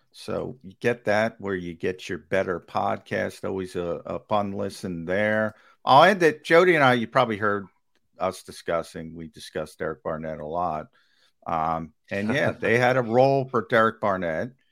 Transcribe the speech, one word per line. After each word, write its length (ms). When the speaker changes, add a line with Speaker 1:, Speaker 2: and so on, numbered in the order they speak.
Speaker 1:
So 520
you 160
get 260
that 340
where 160
you 200
get 340
your 80
better 420
podcast. 880
Always 280
a, 300
a 140
fun 340
listen 520
there. 480
I'll 200
end 180
it. 200
Jody 300
and 100
I, 100
you 140
probably 300
heard 300
us 240
discussing, 720
we 140
discussed 500
Derek 240
Barnett 380
a 60
lot. 420
Um, 480
and 240
yeah, 180
Speaker 2:
<laughs> 80
Speaker 1:
they 200
had 180
a 60
role 420
for 240
Derek 320
Barnett, 520